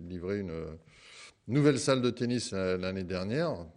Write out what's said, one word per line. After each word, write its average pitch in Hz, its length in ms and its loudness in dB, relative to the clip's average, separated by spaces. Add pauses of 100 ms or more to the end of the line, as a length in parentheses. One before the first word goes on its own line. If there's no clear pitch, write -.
livré 90 320 -4
une, 95 100 -4
euh, 80 160 -6 (800)
nouvelle 139 320 4
salle 131 240 2
de 123 80 4
tennis, 120 420 0
euh, 92 240 2
l'année 92 280 -2
dernière, 104 500 -2 (220)